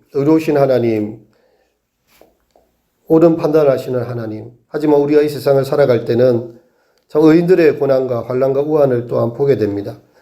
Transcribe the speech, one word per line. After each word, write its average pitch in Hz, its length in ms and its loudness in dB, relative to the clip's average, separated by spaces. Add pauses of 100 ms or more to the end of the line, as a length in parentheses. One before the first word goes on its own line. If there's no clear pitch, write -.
(140)
의로우신 156 420 0
하나님, 117 720 -2 (1800)
옳은 160 280 4
판단하시는 139 680 -2
하나님. 113 500 -10 (160)
하지만 147 320 0
우리가 147 220 2
이 151 60 -2
세상을 139 360 0
살아갈 131 400 0
때는 120 560 0 (480)
참 151 140 0
의인들의 165 560 4
고난과 131 440 0
환난과 131 400 -2
우환을 139 460 0
또한 117 260 -4
보게 139 240 0
됩니다. 104 420 -6 (220)